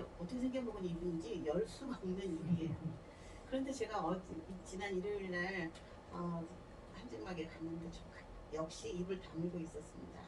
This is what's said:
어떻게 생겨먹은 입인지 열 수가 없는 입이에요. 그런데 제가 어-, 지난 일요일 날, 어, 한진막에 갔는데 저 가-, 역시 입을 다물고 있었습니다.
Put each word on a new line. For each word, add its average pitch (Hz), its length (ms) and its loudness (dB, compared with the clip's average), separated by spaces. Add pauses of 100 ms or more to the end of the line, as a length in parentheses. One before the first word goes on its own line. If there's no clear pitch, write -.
(200)
어떻게 247 180 0
생겨먹은 240 460 2
입인지 170 600 2
열 190 220 6
수가 262 300 -4
없는 190 280 0
입이에요. 160 520 4 (720)
그런데 262 240 2
제가 214 340 2
어-, 185 160 4 (420)
지난 190 300 0
일요일 190 380 2
날, 180 400 2 (400)
어, 170 340 0 (480)
한진막에 190 540 -4
갔는데 165 420 -2
저 - 80 -6 (120)
가-, - 100 -12 (320)
역시 160 380 0
입을 180 300 2
다물고 175 380 0
있었습니다. - 680 -6